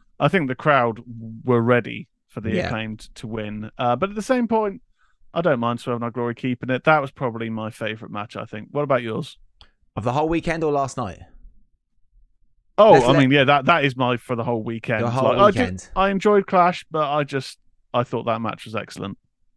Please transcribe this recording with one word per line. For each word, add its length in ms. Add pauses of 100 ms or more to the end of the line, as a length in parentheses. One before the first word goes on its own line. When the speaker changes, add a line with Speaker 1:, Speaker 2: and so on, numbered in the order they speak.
(180)
Speaker 1:
I 100
think 200
the 60
crowd 460 (440)
were 160
ready 480 (200)
for 120
the 120
Speaker 2:
Yeah. 140
Speaker 1:
Acclaimed 500
to 100
win. 500
Uh, 200
but 120
at 80
the 60
same 260
point, 320 (540)
I 80
don't 180
mind 200
Swerve 160
and 80
Our 60
Glory 240
keeping 360
it. 140
That 180
was 80
probably 400
my 200
favorite 400
match, 260
I 100
think. 240
What 140
about 180
yours? 340 (600)
Speaker 2:
Of 80
the 80
whole 180
weekend 340
or 80
last 240
night? 240 (1600)
Speaker 1:
Oh, 140
Speaker 2:
Let's 140
Speaker 1:
I 60
Speaker 2:
let 80
Speaker 1:
mean, 100
yeah, 140
that, 220
that 180
is 120
my, 220
for 180
the 80
whole 180
weekend. 420
Speaker 2:
The 60
whole 200
Speaker 1:
Like, 80
I 120
ju-, 100
Speaker 2:
weekend. 360
Speaker 1:
I 140
enjoyed 360
Clash, 440
but 200
I 140
just, 340 (360)
I 100
thought 200
that 160
match 260
was 100
excellent. 400 (400)